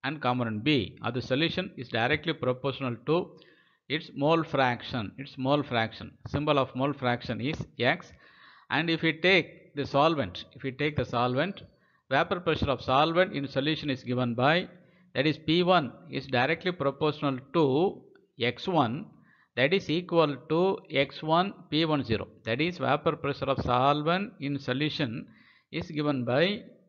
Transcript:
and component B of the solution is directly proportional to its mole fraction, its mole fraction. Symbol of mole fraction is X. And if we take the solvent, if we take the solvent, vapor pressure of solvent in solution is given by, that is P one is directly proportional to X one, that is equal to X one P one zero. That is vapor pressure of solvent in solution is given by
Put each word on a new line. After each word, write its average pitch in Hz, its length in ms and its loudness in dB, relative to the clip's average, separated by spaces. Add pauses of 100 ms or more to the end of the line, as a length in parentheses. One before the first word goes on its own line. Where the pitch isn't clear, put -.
and 147 180 -6
component 117 420 0
B 139 380 0
of 117 140 -4
the 131 80 -2
solution 165 540 -2
is 127 120 -12
directly 143 440 0
proportional 127 640 -4 (120)
to 165 240 0 (560)
its 160 280 -6
mole 156 280 4
fraction, 123 720 -2
its 139 220 -14
mole 139 240 2
fraction. 113 480 -4 (160)
Symbol 147 320 2
of 127 160 -2
mole 135 180 0
fraction 123 480 -2
is 151 160 -4 (220)
X. 143 340 -2 (560)
And 156 220 0
if 160 100 0
we 160 120 2
take 180 600 2
the 143 140 -6
solvent, 139 680 2
if - 80 -18
we 131 100 -6
take 147 240 -4
the 127 100 -2
solvent, 123 580 -2 (480)
vapor 170 300 0
pressure 160 280 0
of 127 140 -2
solvent 165 500 2
in 139 140 -4
solution 147 420 -2
is 127 140 -4
given 120 320 -2
by, 151 340 2 (460)
that 135 100 2
is 156 140 0
P 165 240 2
one 170 280 4 (200)
is 135 160 -6
directly 156 440 0
proportional 143 680 -2 (140)
to 160 500 2 (360)
X 120 280 -2
one, 147 400 0 (480)
that 139 180 2
is 196 160 0
equal 160 480 2 (120)
to 180 280 2 (140)
X - 320 -2
one 170 300 2 (180)
P 151 120 2
one 151 200 0
zero. 101 240 -2 (180)
That 120 160 -2
is 175 160 -2
vapor 151 380 0
pressure 139 300 -6
of 131 180 0
solvent 147 760 2
in 139 200 -4
solution 135 680 -4 (440)
is 170 180 -6
given 147 340 0
by 156 380 2 (280)